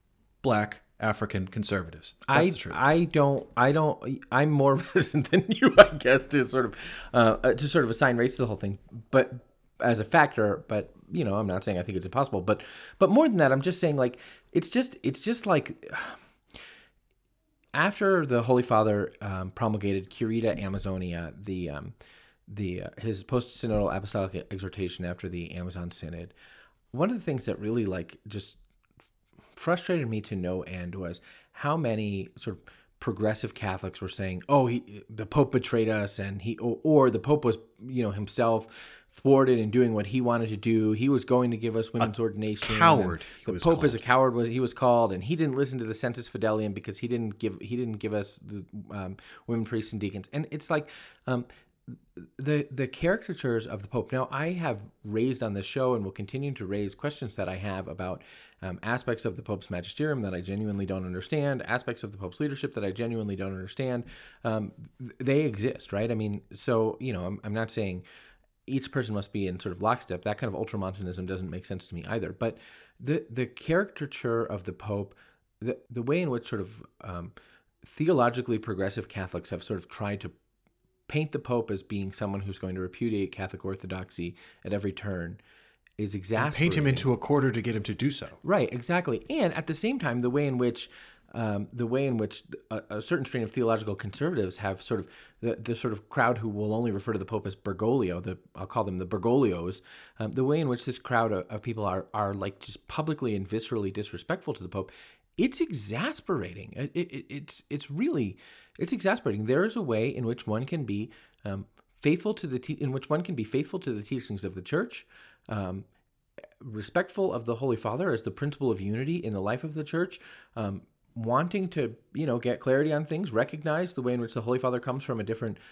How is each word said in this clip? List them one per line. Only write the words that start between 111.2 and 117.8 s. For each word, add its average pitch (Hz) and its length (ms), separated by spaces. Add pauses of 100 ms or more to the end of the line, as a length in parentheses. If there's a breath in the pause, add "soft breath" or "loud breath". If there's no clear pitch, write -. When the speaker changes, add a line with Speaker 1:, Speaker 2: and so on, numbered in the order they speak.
Speaker 2:
um, 98 220 (340)
faithful 170 340
to 180 140
the 127 100
te-, 151 220
in 139 120
which 131 160
one 151 140
can 175 140
be 113 80
faithful 147 360
to 131 120
the 107 100
teachings 107 420
of 90 120
the 92 60
Church, - 440 (420 soft breath)
um, 98 360 (760)
respectful 151 720
of 117 140
the 120 100
Holy 131 200
Father 139 360